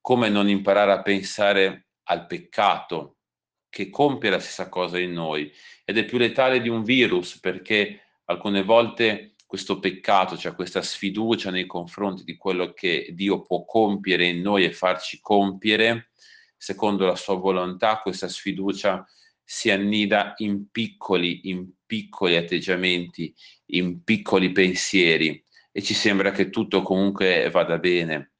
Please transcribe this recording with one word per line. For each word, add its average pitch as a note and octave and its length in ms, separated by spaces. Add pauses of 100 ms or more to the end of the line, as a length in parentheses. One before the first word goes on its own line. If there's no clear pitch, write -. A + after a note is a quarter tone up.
Come A#2+ 260
non G2+ 220
imparare G2+ 420
a F#2+ 100
pensare G2 840 (160)
al F2 240
peccato E2+ 920 (500)
che G2 200
compie C3+ 400
la F#2 100
stessa - 280
cosa F2+ 320
in F2+ 140
noi D#2 360 (360)
ed G#2 120
è A2 60
più A2 140
letale B2+ 440
di A#2 60
un A#2 160
virus, G#2+ 560
perché F#2+ 640 (240)
alcune G2 380
volte A2 720 (100)
questo F#2+ 340
peccato, F#2 560
cioè E2+ 200
questa F2+ 260
sfiducia G2+ 680
nei F2+ 160
confronti F#2 560
di E2 120
quello F2+ 380
che F2 400
Dio F#2+ 300
può F2 200
compiere F#2+ 640
in F2 140
noi G2 240
e E2 80
farci - 480
compiere, G#2 880 (480)
secondo G2 480
la F2+ 100
sua G2 200
volontà, F#2 640
questa F#2 280
sfiducia F#2+ 800 (360)
si - 260
annida G2+ 680
in G2+ 340
piccoli, F2+ 760
in F#2 200 (160)
piccoli G2+ 500
atteggiamenti, F2 960 (340)
in F2 360
piccoli G2 480
pensieri, F2 920 (280)
e - 100
ci G2+ 120
sembra G2 380
che F#2+ 180
tutto G2 320
comunque F#2+ 720
vada E2+ 260
bene. E2 640